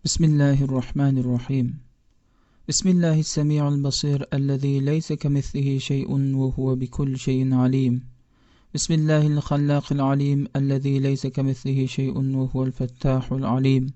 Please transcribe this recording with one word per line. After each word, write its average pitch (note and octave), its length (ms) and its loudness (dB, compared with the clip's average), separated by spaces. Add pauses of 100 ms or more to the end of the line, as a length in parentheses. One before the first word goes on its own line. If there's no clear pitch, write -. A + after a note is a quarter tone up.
بسم - 180 0
الله C#3+ 400 4
الرحمن C3+ 540 0
الرحيم. B2 560 -2 (920)
بسم E3+ 220 0
الله E3+ 300 4
السميع D3 480 0
البصير C#3+ 680 -2
الذي C#3 460 0
ليس D3+ 340 -2
كمثله C#3 640 -2
شيء C3+ 340 -2
وهو C3+ 640 0
بكل C3 420 -4
شيء C3 360 0
عليم. B2+ 480 2 (720)
بسم D#3+ 200 -2
الله D#3 340 4
الخلاق D3 640 0
العليم C#3 640 0
الذي C#3 440 0
ليس C3+ 280 0
كمثله C3+ 580 -2
شيء C3+ 320 -2
وهو C3 460 -2
الفتاح C3 680 -2
العليم. C3+ 640 2